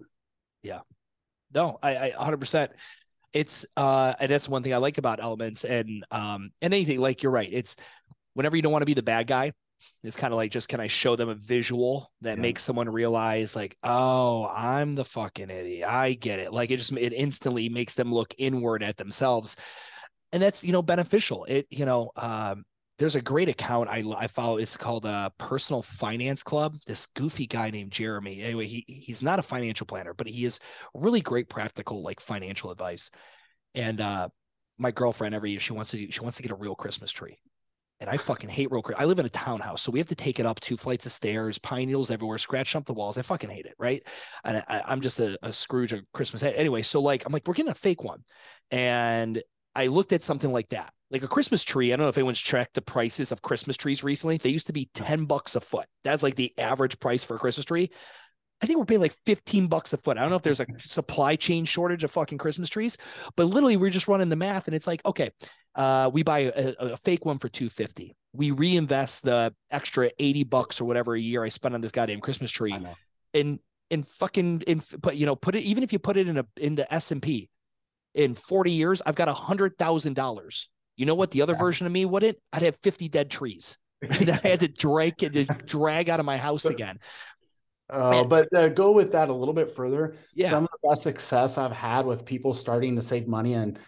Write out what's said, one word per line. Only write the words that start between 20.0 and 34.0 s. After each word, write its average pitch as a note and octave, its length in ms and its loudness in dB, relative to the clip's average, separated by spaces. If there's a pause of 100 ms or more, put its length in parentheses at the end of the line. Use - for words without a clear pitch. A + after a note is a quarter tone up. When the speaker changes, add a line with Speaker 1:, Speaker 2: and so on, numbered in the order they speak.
Speaker 1:
And F3 100 2
that's, G3 200 2
you F3 100 0
know, F3+ 80 4
beneficial. E3+ 680 0
It, C3+ 240 0
you C#3 140 -4
know, B2 320 0
um, G#2+ 480 -6 (340)
there's D3 180 2
a C3 40 2
great D3 280 0
account A#2+ 420 0
I, A2+ 140 -4 (120)
I A#2 120 -4
follow. A#2+ 280 -2
It's A2 200 -2
called, A2+ 280 -4
uh, G2+ 320 -4
Personal C3+ 460 -2
Finance A#2+ 600 -4
Club. D3+ 320 0 (100)
This - 200 -4
goofy C#3+ 400 -4
guy A2+ 240 -4
named G#2 200 -8
Jeremy. G2+ 500 -6
Anyway, A2+ 260 -6
he, A2+ 200 -10
he's B2+ 360 -8
not F3 180 2
a - 20 -4
financial A#2 440 -6
planner, F#2 280 -10
but A2+ 140 -8
he A#2+ 160 -4
is A#2+ 160 -2 (340)
really G3+ 260 2
great A#2+ 280 -2
practical, G#2+ 540 -8
like, F2 180 -10
financial G2 500 -8
advice. F2+ 400 -8 (640)
And, A2 260 -4